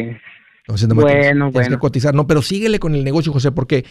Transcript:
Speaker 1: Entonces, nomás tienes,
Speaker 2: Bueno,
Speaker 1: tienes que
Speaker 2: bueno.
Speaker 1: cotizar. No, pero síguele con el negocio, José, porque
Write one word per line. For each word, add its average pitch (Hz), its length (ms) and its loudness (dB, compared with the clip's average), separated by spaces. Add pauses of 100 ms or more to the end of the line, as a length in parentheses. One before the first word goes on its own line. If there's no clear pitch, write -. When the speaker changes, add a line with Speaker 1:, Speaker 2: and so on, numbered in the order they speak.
(640)
Speaker 1:
Entonces, 110 220 -2
nomás 127 180 4
tienes, 143 220 4
Speaker 2:
Bueno, 143 240 0
Speaker 1:
tienes 127 160 0
que 127 60 -2
Speaker 2:
bueno. 127 60 -4
Speaker 1:
cotizar. 139 360 0
No, 147 100 2
pero 151 160 2
síguele 208 380 -2
con 156 160 -2
el 139 80 -2
negocio, 147 300 -2
José, 135 180 0
porque 131 400 -2